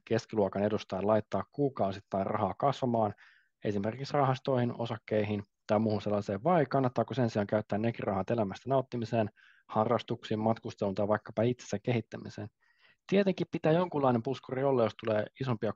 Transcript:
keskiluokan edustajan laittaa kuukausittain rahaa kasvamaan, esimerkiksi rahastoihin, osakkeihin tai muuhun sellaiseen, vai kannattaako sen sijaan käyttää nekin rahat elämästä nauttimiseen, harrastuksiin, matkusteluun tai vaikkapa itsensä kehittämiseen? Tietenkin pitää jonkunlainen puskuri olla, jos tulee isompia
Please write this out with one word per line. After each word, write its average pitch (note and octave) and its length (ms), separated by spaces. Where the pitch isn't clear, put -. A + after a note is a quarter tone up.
keskiluokan G2+ 580
edustajan G2+ 440
laittaa G#2 440
kuukausittain G2+ 760
rahaa G#2 320
kasvamaan, A#2 560
esimerkiksi A2+ 500
rahastoihin, C3 640
osakkeihin G#2+ 640
tai G#2+ 120
muuhun A2 220
sellaiseen, G#2 420
vai E3 220
kannattaako B2 480
sen A#2+ 160
sijaan G#2 180
käyttää G#2+ 320
nekin A2+ 280
rahat F#2+ 240
elämästä G#2+ 380
nauttimiseen, A#2+ 600
harrastuksiin, A2 720
matkusteluun A2 560
tai G2+ 120
vaikkapa G#2+ 340
itsensä - 380
kehittämiseen? A2+ 680
Tietenkin F#3+ 420
pitää D#3+ 200
jonkunlainen C#3+ 520
puskuri C3 400
olla, C3 200
jos G#2+ 120
tulee G#2+ 200
isompia A#2 340